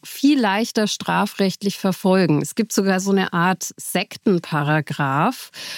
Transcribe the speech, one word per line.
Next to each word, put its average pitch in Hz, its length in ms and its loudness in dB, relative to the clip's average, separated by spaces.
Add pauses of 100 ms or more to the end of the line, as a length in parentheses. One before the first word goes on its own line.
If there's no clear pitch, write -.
viel 285 360 2
leichter 214 460 0
strafrechtlich 196 920 -2
verfolgen. 185 640 2
Es - 100 -8
gibt 220 200 -2
sogar 190 260 2
so 196 100 -2
eine 190 240 0
Art 175 420 0
Sektenparagraph 156 1700 -2 (280)